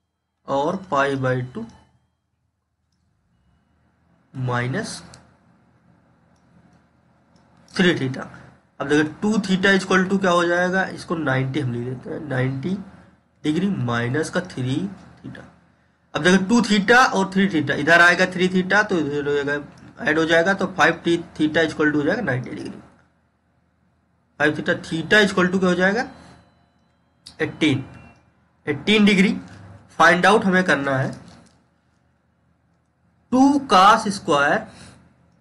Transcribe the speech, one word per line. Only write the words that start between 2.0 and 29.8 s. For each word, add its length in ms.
minus 680
three 180
theta। 480
अब 60
देखो 240
टू 80
theta 340
equal 340
to 120
क्या 100
हो 160
जाएगा, 440
इसको 260
नाइंटी 440
हम 120
लिख 120
देते 260
हैं, 100
ninety 560
degree 240
minus 460
का 160
थ्री 300
theta। 280
अब 80
देखो 220
टू 180
theta 360
और 240
थ्री 180
theta, 260
इधर 240
आएगा 320
three 180
theta 380
तो 100
इधर 300
हो 60
जाएगा, 200
ऐड 180
हो 60
जाएगा, 300
तो 140
फ़ाइव 360
टी-, 160
theta 280
equal 260
to 40
हो 80
जाएगा 200
नाइंटी 280
degree। 300
Five 160
theta, 260
theta 400
equal 300
to 60
क्या 100
हो 60
जाएगा, 340
एटीन। 440
एटीन 380
degree 280